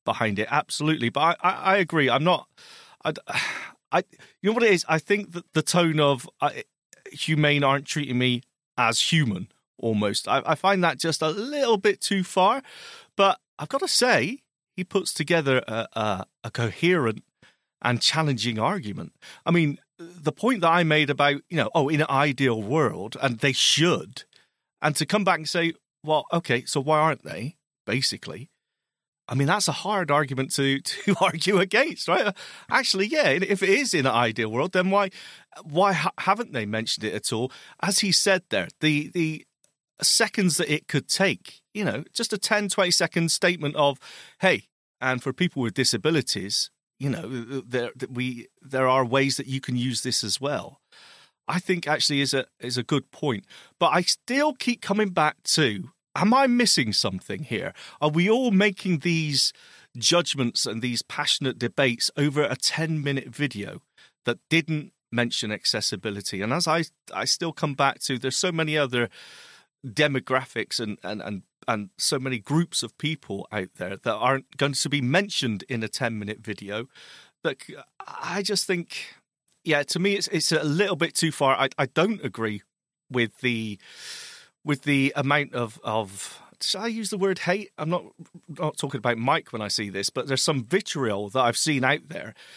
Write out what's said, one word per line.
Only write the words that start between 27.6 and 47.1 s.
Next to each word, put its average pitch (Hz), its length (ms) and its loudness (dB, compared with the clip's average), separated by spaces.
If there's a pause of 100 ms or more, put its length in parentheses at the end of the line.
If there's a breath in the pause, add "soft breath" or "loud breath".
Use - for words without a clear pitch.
Basically, 110 640 -4 (800)
I - 80 -4
mean, 139 120 2
that's 196 200 2
a - 60 0
hard 190 360 -2
argument 139 460 0
to, 139 240 2
<laughs> - 20 -10
to - 400 -2
argue 180 380 2
against, 226 480 0
right? 208 280 2 (340 loud breath)
Actually, 214 380 2
yeah, 285 220 2
if 185 320 2
it 196 80 2
is 254 240 2
in 139 140 2
an 123 60 2
ideal 113 360 2
world, 135 220 -2
then 185 180 2
why, 196 220 2 (520 loud breath)
why 185 300 2
ha-, 160 260 -2
haven't 208 340 0
they 113 120 -2
mentioned 110 380 -4
it 107 100 -2
at - 180 -4
all? 117 200 -2 (280 loud breath)
As 190 200 0
he 202 120 2
said 185 380 4
there, 90 200 -2 (100)
the, 156 300 0
the 160 360 -4 (540)
seconds 196 580 2
that 170 140 -2
it 147 160 -2
could 143 200 -2
take, - 540 -2 (120)
you 208 100 -4
know, 135 200 -2 (100)
just - 180 -4
a 214 60 0
ten, 208 320 0
twenty-second 175 640 2
statement 160 440 0
of, 143 240 2 (400 loud breath)
"Hey, 170 260 2 (360)
and 127 220 0
for 131 100 -4
people 170 300 0
with 110 100 -2
disabilities, 120 960 0 (300)
you 139 100 -2
know, 92 180 -4